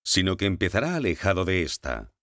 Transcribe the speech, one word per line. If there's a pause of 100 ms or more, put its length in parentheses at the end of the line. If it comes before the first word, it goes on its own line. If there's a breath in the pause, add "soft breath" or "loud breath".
sino
que
empezará
alejado
de
esta. (100)